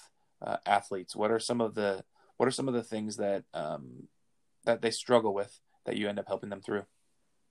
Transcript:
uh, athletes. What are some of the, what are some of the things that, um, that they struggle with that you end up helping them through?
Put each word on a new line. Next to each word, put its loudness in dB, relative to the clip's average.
uh, -2
athletes. 0
What 2
are 4
some -2
of 0
the, 0
what 4
are 4
some -2
of 0
the 0
things -6
that, 0
um, -8
that 4
they 2
struggle 4
with -4
that -2
you 0
end -4
up -6
helping -4
them -8
through? -2